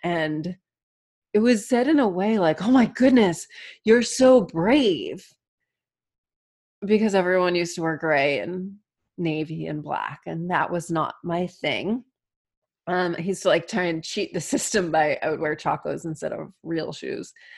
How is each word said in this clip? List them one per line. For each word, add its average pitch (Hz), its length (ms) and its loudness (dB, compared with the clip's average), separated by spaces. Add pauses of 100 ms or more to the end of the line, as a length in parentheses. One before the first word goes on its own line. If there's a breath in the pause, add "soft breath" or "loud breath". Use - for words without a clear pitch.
And 160 540 -4 (760)
it 208 60 2
was 226 300 2
said 247 180 2
in 302 120 4
a 226 100 2
way 196 300 0
like, 165 260 2
"Oh 247 60 2
my 254 160 6
goodness, 233 600 4 (360 loud breath)
you're 226 180 6
so 262 400 6
brave." 180 840 0 (1600)
Because 208 300 2
everyone 180 400 4
used 170 220 -2
to 170 80 -4
wear 160 140 -2
gray 143 420 2
and 185 340 -8 (420)
navy 160 520 -4
and 151 160 -8
black, - 420 -8
and 170 240 -8
that 156 220 -2
was 175 180 -6
not 160 340 -2
my 170 220 -4
thing. 170 580 -4 (840)
Um, 180 280 -2
I 170 60 -6
used 185 220 -6
to, 190 60 2
like, 160 180 2
try 196 160 -2
and 165 200 -4
cheat - 300 -6
the 175 80 -4
system 196 480 -2
by, 151 320 2
I 156 80 -2
would 151 100 -4
wear 151 160 -2
Chacos 151 500 -4
instead 160 280 -8
of - 180 -10 (120)
real 160 280 -6
shoes. - 400 -10 (260 loud breath)